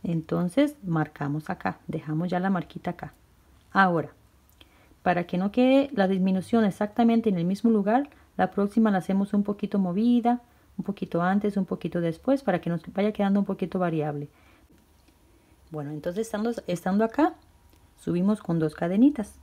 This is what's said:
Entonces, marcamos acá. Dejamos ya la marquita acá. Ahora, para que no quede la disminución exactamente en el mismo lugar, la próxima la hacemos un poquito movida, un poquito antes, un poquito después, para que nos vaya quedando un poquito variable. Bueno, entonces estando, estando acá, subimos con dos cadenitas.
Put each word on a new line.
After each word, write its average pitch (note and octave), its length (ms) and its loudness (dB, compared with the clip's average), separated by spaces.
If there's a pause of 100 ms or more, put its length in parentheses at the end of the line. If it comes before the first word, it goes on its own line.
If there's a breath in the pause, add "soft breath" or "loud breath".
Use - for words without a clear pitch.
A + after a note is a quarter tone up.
Entonces, F3 800 0
marcamos D3+ 640 -4
acá. F3 380 -6
Dejamos D#3 420 -4
ya F3+ 80 -2
la F#3+ 120 -2
marquita F3+ 420 -4
acá. - 200 -12 (600)
Ahora, F3 400 2 (920 soft breath)
para F3 240 0
que - 100 -6
no F#3+ 140 0
quede C4+ 420 4
la G3+ 140 2
disminución F#3+ 580 2
exactamente A3+ 640 2
en F#3 100 2
el E3 60 0
mismo G3+ 260 0
lugar, A3 380 2 (280 soft breath)
la F#3 160 0
próxima G#3 400 2
la F#3+ 60 2
hacemos G3 360 0
un G3+ 80 2
poquito G3+ 380 -4
movida, A#3 640 2 (360 soft breath)
un F3+ 60 -8
poquito E3+ 380 -4
antes, G3+ 340 0
un F#3+ 80 0
poquito F3 360 -6
después, E3+ 440 -2
para F3+ 160 0
que E3+ 100 -6
nos E3+ 120 -2 (100)
vaya G3+ 200 0
quedando G3+ 280 2
un F#3+ 60 -2
poquito F#3+ 340 -4
variable. D3+ 480 -2 (1400 soft breath)
Bueno, D3 180 -8
entonces F3 360 -6
estando, A3 260 -4 (160)
estando F#3 360 0
acá, D4+ 300 2 (640)
subimos F#3 440 0
con E3+ 200 -2
dos D#3 160 -2
cadenitas. G#3 680 2